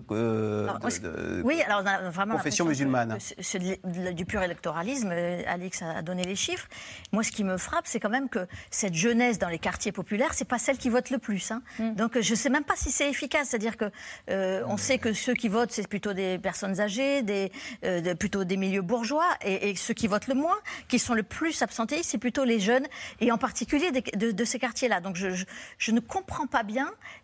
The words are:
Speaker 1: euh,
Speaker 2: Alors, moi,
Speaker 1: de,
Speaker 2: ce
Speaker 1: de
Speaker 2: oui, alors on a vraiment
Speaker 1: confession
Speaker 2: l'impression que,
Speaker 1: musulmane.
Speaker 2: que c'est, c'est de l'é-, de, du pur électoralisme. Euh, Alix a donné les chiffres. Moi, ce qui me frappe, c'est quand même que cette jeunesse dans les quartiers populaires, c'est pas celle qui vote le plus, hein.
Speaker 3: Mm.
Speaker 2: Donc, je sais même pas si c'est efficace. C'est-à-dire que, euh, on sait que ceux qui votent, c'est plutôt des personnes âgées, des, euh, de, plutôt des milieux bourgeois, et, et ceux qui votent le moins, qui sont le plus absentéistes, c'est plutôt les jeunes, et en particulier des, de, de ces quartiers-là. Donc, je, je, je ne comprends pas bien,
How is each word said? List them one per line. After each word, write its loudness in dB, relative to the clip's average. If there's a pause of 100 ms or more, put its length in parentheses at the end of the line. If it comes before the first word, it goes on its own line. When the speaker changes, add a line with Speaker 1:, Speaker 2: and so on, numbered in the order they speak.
(120)
Speaker 1:
euh, 2
Speaker 2:
Alors, -4
moi, -2
Speaker 1:
de, -2
Speaker 2:
ce -8
Speaker 1:
de -4
Speaker 2:
oui, 2
alors 2
on -6
a 0
vraiment -2
Speaker 1:
confession 0
Speaker 2:
l'impression -
que, 2
Speaker 1:
musulmane. 2
Speaker 2:
que -6
c'est, -10
c'est -4
de -4
l'é-, -2
de, -4
du -4
pur -2
électoralisme. -2
Euh, 0
Alix -4
a -4
donné -2
les -2
chiffres. -4 (440)
Moi, 2
ce 0
qui -2
me 2
frappe, -2
c'est -2
quand 0
même 0
que -2 (240)
cette 0
jeunesse 4
dans 0
les -4
quartiers -2
populaires, 0
c'est -2
pas 2
celle 2
qui 0
vote 2
le 0
plus, -2
hein. -4 (180)
Speaker 3:
Mm. 0
Speaker 2:
Donc, 2
je 2
sais 2
même 4
pas 0
si -2
c'est 2
efficace. 0
C'est-à-dire 0
que, -2 (380)
euh, 2
on 0
sait 2
que 2
ceux 2
qui 0
votent, 2
c'est -2
plutôt -2
des 0
personnes -2
âgées, 2
des, 0 (320)
euh, 2
de, 0
plutôt 0
des 0
milieux 2
bourgeois, 2 (160)
et, 0
et -4
ceux -2
qui 0
votent 0
le 2
moins, 4 (320)
qui 4
sont 2
le 2
plus -2
absentéistes, -2
c'est -2
plutôt 0
les 4
jeunes, 4 (340)
et 4
en 2
particulier 2
des, 2 (140)
de, 2
de 0
ces -2
quartiers-là. 2
Donc, -6
je, 0
je, -2 (340)
je 0
ne 6
comprends -4
pas 2
bien, -2 (340)